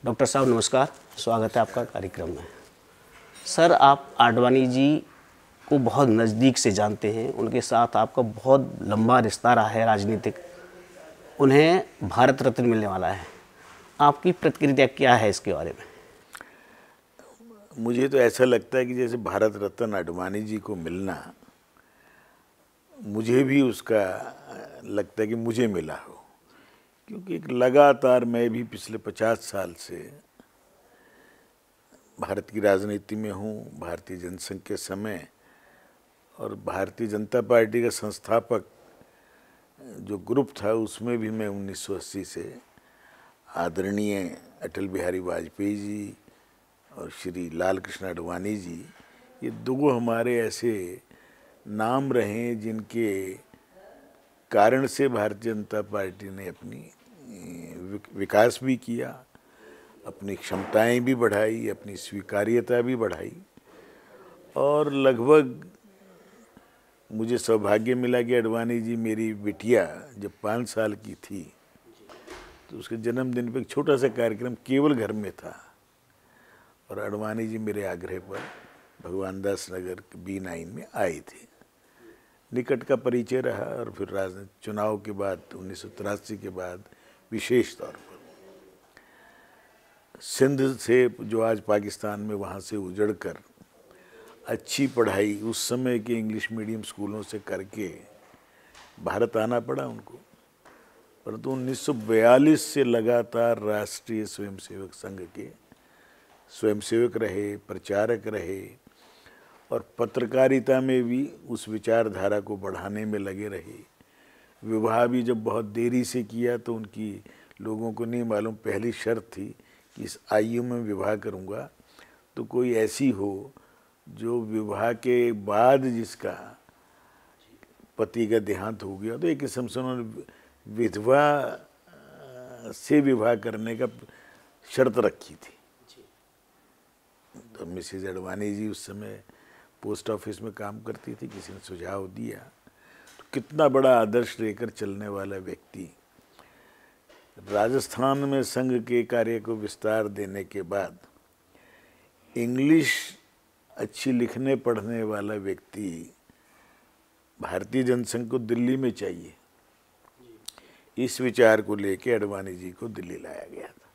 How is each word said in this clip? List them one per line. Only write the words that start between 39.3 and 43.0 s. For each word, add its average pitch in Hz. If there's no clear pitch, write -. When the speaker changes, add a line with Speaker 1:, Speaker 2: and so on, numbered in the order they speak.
Speaker 2:
जो 101
ग्रुप 113
था 101
उसमें 113
भी 110
मैं 110
उन्नीस 98
सौ -
अस्सी 92
से -